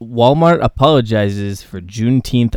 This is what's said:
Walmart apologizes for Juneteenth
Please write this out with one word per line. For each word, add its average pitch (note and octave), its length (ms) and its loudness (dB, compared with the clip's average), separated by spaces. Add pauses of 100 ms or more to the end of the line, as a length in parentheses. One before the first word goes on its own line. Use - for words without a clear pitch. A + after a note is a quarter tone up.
Walmart C3 640 2
apologizes G#2+ 1000 0
for - 180 -14
Juneteenth A2+ 760 -2